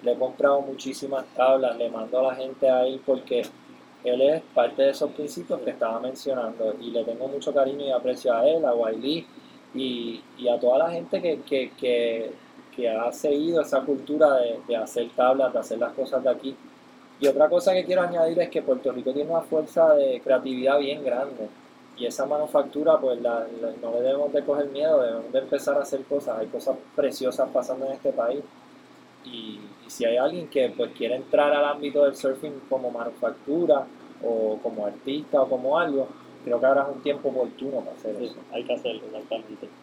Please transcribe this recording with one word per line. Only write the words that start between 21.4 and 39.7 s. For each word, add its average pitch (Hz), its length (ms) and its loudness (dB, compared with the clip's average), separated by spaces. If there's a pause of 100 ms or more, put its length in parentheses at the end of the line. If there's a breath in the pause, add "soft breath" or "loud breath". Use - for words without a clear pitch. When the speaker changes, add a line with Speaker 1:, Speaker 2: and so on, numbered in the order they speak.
Speaker 1:
y 120 80 -6
esa 123 200 -4
manufactura, 147 760 2
pues, 123 200 0
la, 117 200 0 (200)
la, 113 120 -4 (100)
no 117 120 -6
le 120 80 0
debemos 139 300 0
de 143 120 0
coger 143 240 0
miedo, 143 340 2
debemos 117 300 -4
de 131 80 2
empezar 139 360 -2
a 143 40 2
hacer 135 220 -4
cosas. 143 360 -4
Hay 110 80 -4
cosas 127 300 -4 (180)
preciosas 131 580 -2
pasando 131 340 -2
en 135 80 -4
este 139 180 -2
país 123 260 -2 (840)
y, 110 340 -14 (260)
y - 60 -20
si - 140 -4
hay 117 120 4
alguien 156 300 0
que, 127 300 0
pues, 117 200 -2
quiere 120 200 -2
entrar 147 360 4
al 147 120 4
ámbito 143 400 2
del 139 100 4
surfing 143 380 -4 (160)
como 127 240 -2
manufactura 135 920 0 (400)
o 110 380 0
como 107 240 -4
artista 139 560 0
o 131 60 2
como 131 280 0
algo, 143 300 0 (380)
creo 120 160 0
que 127 60 4
ahora 139 220 6
es 139 80 -6
un 123 60 -14
tiempo 143 280 -2
oportuno 127 500 -4
para - 160 -12
hacer 107 200 -8
Speaker 2:
Sí, 123 100 -6
Speaker 1:
eso. 110 100 -12 (160)
Speaker 2:
hay 113 100 -6
que 123 120 -2
hacerlo, 110 320 -6
exactamente. 107 600 -10 (140)